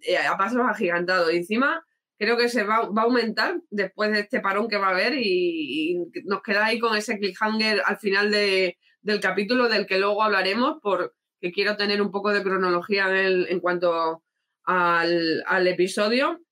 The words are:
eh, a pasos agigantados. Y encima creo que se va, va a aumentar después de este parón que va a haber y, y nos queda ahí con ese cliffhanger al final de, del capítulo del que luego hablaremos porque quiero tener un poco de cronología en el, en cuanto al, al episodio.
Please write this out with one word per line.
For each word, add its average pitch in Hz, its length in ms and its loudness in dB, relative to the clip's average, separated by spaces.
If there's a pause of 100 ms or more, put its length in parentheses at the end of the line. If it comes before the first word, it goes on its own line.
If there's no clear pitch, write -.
eh, 170 160 0
a 156 200 0
pasos 226 220 0 (100)
agigantados. 175 640 0
Y 170 60 0
encima 262 480 0 (320)
creo 220 180 0
que 240 140 2
se 233 160 0
va, 214 240 0
va 214 140 0
a - 20 4
aumentar 240 640 0
después 208 420 -2
de 214 80 2
este 208 220 -2
parón 196 260 0
que 208 80 -4
va 196 120 0
a 190 40 2
haber 208 260 0
y, 170 760 0
y 175 40 -2 (280)
nos 190 160 -4
queda 208 240 0
ahí 226 120 0
con 226 200 0
ese 214 220 -4
cliffhanger 214 680 0
al 202 120 -2
final 202 320 0
de, 190 480 0 (240)
del 208 200 -2
capítulo 208 480 0
del 208 160 0
que 190 120 0
luego 202 260 0
hablaremos 214 600 0
porque 180 720 -4
quiero 202 240 0
tener 202 240 0
un 196 100 -2
poco 202 220 -2
de 202 100 0
cronología 190 640 0
en 190 80 2
el, 190 320 2
en 180 140 -2
cuanto 170 640 0 (420)
al, 170 840 2
al 185 220 2
episodio. 214 720 0 (100)